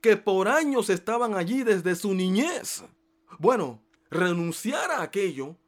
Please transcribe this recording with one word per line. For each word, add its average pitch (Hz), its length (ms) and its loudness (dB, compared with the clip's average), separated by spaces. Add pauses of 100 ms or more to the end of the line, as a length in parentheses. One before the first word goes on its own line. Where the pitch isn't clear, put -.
que 220 160 6
por 196 320 2
años 277 420 2
estaban 214 460 0
allí 196 260 -2
desde 185 320 2
su 202 200 -2
niñez. 196 720 -2 (540)
Bueno, 160 420 0 (300)
renunciar 175 800 -2
a 277 120 -2
aquello 160 540 -6 (120)